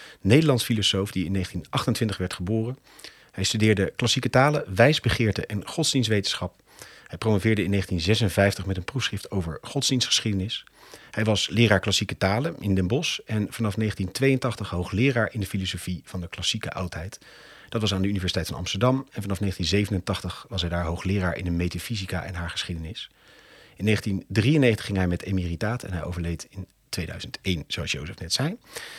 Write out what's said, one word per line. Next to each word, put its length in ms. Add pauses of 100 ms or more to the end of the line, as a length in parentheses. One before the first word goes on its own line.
(220)
Nederlands 420
filosoof 480
die 140
in 60
negentien 380
achtentwintig 480
werd 160
geboren. 440 (540)
Hij 120
studeerde 520
klassieke 340
talen, 460
wijsbegeerte 680
en 220
godsdienstwetenschap. 920 (460)
Hij 100
promoveerde 460
in 60
negentien 300
zesenvijftig 680
met 120
een 60
proefschrift 480
over 300
godsdienstgeschiedenis. 1000 (480)
Hij 120
was 260
leraar 300
klassieke 380
talen 420
in 160
Den 120
Bosch 380
en 240
vanaf 280
negentien 340
tweeëntachtig 580
hoogleraar 640
in 60
de 60
filosofie 580
van 180
de 80
klassieke 420
oudheid. 480 (500)
Dat 120
was 120
aan 80
de 60
Universiteit 400
van 100
Amsterdam 540
en 100
vanaf 180
negentien 260
zevenentachtig 840
was 120
hij 80
daar 160
hoogleraar 520
in 60
de 80
metafysica 720
en 100
haar 160
geschiedenis. 600 (680)
In 100
negentien 420
drieënnegentig 580
ging 120
hij 100
met 160
emeritaat 600
en 100
hij 100
overleed 460
in 160 (240)
tweeduizend 520
één, 260
zoals 240
Jozef 280
net 140
zei. 240 (420)